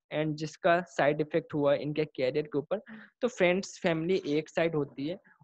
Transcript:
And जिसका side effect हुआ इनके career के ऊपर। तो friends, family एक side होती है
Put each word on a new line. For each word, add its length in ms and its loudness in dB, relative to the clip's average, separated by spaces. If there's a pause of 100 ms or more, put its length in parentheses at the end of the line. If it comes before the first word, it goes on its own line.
(160)
And 180 0
जिसका 480 0
side 400 2
effect 320 -2
हुआ 200 2
इनके 320 -2
career 400 -2
के 120 -6
ऊपर। 240 -4 (400)
तो 60 0
friends, 560 0
family 420 0
एक 240 -2
side 260 -2
होती 320 -4
है 120 -8 (240)